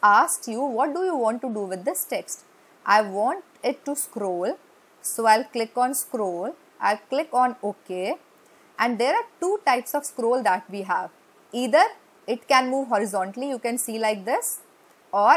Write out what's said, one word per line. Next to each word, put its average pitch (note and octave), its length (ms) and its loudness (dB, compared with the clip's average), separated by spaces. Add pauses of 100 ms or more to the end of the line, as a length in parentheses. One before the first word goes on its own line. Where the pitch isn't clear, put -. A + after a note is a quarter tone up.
asks G#3+ 440 6
you, A3+ 140 -4
what C#4 320 0
do F4+ 100 -2
you F4 140 0
want A#3 240 0
to B3+ 100 -6
do G#3 100 -4
with F#3 220 -8
this D#4 220 -4
text? - 400 -8 (400)
I G#3 160 4
want G#3+ 420 -2 (200)
it B3 220 -2
to C#4+ 100 -4
scroll. F#3+ 640 -4 (420)
So - 240 -4
I'll A3 180 6
click A3+ 340 -6
on B3+ 160 0
scroll. G#3 600 -6 (240)
I'll G#3 300 0
click D4+ 240 -2
on B3 280 2
OK. G3+ 540 -6 (640)
And A#3 180 0
there B3+ 160 2
are A#4 120 0 (160)
two G4 240 0
types B3 280 0
of C#4+ 120 -2
scroll B3 360 -2
that G3 280 0
we G3 140 -8
have. F#3 260 -4 (420)
Either B3 320 4 (420)
it A#3+ 220 -6
can C4 220 4
move C4+ 180 -2
horizontally, G#3 640 -2
you B3+ 100 -6
can A#3 180 -4
see A3 220 -6
like G#3+ 240 0
this, - 380 -2 (500)
or G#3+ 260 6